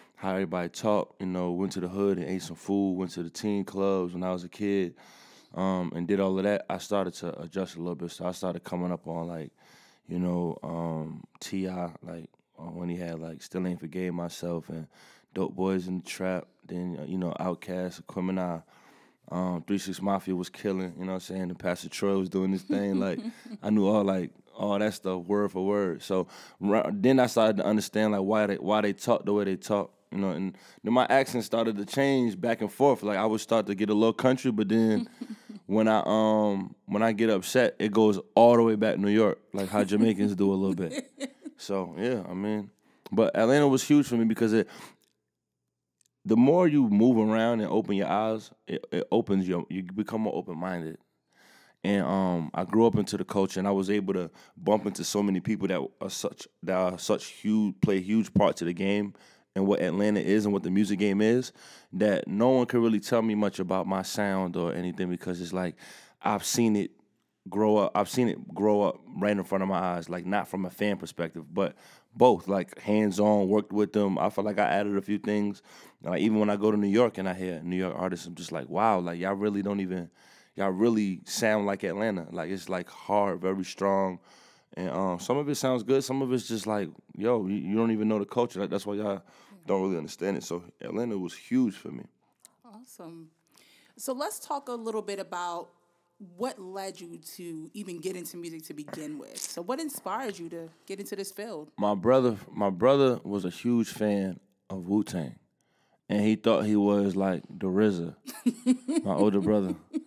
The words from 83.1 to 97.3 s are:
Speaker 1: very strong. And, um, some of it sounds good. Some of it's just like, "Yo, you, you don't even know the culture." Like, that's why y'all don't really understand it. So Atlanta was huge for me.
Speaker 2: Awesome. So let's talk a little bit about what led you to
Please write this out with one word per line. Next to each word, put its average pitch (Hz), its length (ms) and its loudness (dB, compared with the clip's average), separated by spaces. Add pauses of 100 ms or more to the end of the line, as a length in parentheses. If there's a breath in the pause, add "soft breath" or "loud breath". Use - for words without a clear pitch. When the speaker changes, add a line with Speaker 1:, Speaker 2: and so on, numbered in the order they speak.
Speaker 1:
very 95 240 -2
strong. 98 540 0 (560 soft breath)
And, 90 160 -6
um, 90 300 -2
some 127 180 -2
of 147 100 -4
it 147 60 0
sounds 127 280 0
good. 131 220 2
Some 135 180 -4
of 127 100 -2
it's 120 160 -2
just 107 180 -4
like, 104 220 -2 (280)
"Yo, 110 300 0
you, 98 100 -2
you 98 200 -2
don't 113 160 2
even 107 160 0
know 107 100 2
the 101 80 -2
culture." 117 340 -2
Like, 101 100 -4
that's 98 160 -4
why 101 80 -6
y'all 101 280 -4 (440 loud breath)
don't 98 160 0
really 95 160 0
understand 80 380 -4
it. - 80 -6
So 87 180 -8 (180)
Atlanta 110 380 -6
was 87 160 -6
huge 120 400 0
for - 160 -14
me. 64 140 -12 (600)
Speaker 2:
Awesome. 170 640 -20 (640 soft breath)
So 262 180 -6
let's 302 240 -6
talk 285 300 -8
a 247 40 -8
little 226 300 -6
bit 202 160 -8
about 175 520 -8 (640)
what 233 220 -6
led 190 420 -12
you 170 180 -16
to 160 560 -14